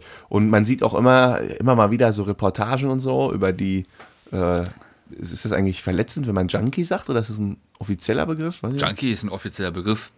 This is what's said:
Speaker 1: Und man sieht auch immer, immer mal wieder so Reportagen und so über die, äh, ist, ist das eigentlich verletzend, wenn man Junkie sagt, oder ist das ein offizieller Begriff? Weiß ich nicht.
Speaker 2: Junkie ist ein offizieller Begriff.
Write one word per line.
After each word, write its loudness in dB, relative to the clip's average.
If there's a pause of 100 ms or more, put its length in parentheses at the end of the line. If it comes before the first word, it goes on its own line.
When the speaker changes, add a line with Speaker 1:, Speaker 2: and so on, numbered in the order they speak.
(300)
Speaker 1:
Und 4
man 6
sieht 2
auch 2
immer, 4 (200)
immer 4
mal 6
wieder 4
so -2
Reportagen 0
und 0
so 0
über 0
die, -2 (480)
äh, 0 (500)
ist, -12
ist -10
das -2
eigentlich 0
verletzend, -2
wenn -2
man 0
Junkie -2
sagt, -4
oder 0
ist -4
das -8
ein -4 (220)
offizieller -2
Begriff? -6
Weiß -4
ich -4
nicht. 0
Speaker 2:
Junkie -2
ist -4
ein -6
offizieller -6
Begriff. -4